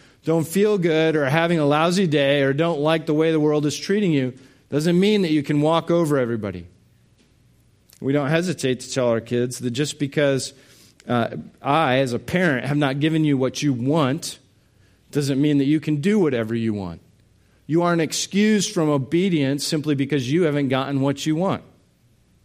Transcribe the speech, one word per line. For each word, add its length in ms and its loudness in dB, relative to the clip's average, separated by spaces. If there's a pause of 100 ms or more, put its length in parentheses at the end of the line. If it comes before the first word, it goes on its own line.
(240)
don't 220 0
feel 320 2
good 360 2
or 100 2
are 60 0
having 280 2
a 80 2
lousy 400 2
day 360 2
or 120 2
don't 260 -2
like 240 0
the 80 -2
way 200 2
the 80 2
world 260 2
is 100 -2
treating 360 0
you 200 0 (380)
doesn't 280 2
mean 240 4
that 100 0
you 100 2
can 180 0
walk 300 2
over 260 2
everybody. 500 -4 (1400)
We 120 -2
don't 160 0
hesitate 500 -2
to 100 -14
tell 180 0
our 120 0
kids 380 -2
that 140 -4
just 260 -4
because, 560 -2 (520)
uh, 300 -2 (240)
I, 380 2
as 160 0
a 40 -2
parent, 460 0
have 140 -2
not 200 0
given 280 0
you 100 2
what 260 -2
you 120 0
want 640 -2 (720)
doesn't 280 -2
mean 200 2
that 80 2
you 140 2
can 200 -4
do 180 2
whatever 360 0
you 180 -2
want. 300 -8 (640)
You 160 0
aren't 180 2
excused 720 0
from 160 0
obedience 800 0
simply 280 -2
because 380 -2
you 120 2
haven't 240 0
gotten 340 -2
what 240 -2
you 100 0
want. 260 -2 (840)